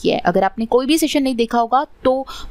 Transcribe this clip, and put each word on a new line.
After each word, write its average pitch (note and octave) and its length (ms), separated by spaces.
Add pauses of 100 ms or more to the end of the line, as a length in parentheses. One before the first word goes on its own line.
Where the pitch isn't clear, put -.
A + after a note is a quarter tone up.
किया F3 140
है। - 60
अगर F#3+ 220
आपने A3+ 220
कोई B3 200
भी D4+ 120
session D4+ 260
नहीं C4 120
देखा A#3 240
होगा, B3+ 260 (180)
तो C4 240 (240)